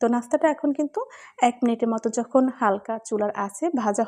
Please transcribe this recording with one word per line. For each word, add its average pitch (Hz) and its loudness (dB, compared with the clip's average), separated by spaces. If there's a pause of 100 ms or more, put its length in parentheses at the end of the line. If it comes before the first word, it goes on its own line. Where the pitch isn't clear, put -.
তো - 0
নাস্তাটা 240 0
এখন 294 0
কিন্তু 302 -4 (420)
এক 240 4
মিনিটের 233 2
মতো 220 -4 (120)
যখন 262 2 (160)
হালকা 208 0
চুলার 208 -2 (120)
আঁচে 202 -4 (100)
ভাজা 220 0